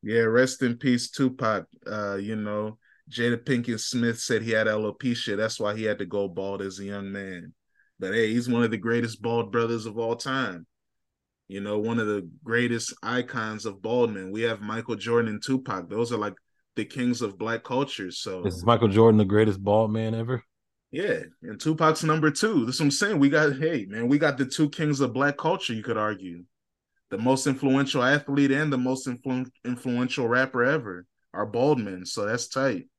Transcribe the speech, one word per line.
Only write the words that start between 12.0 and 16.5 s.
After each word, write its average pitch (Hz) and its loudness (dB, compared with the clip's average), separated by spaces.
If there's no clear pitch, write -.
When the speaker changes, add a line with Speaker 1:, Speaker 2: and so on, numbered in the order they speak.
Speaker 1:
the 101 -2
greatest 117 0
icons 110 -4
of 98 -8
bald 117 2
men. 95 -8
We 110 -4
have 113 -2
Michael 110 -6
Jordan 113 2
and 107 -6
Tupac. 113 -2
Those 117 -2
are, 113 -2
like, 104 -4